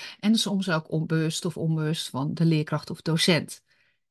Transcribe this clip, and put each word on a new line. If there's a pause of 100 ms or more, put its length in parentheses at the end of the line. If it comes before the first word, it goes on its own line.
(200)
en
soms
ook
onbewust
of
onbewust
van
de
leerkracht
of
docent. (460)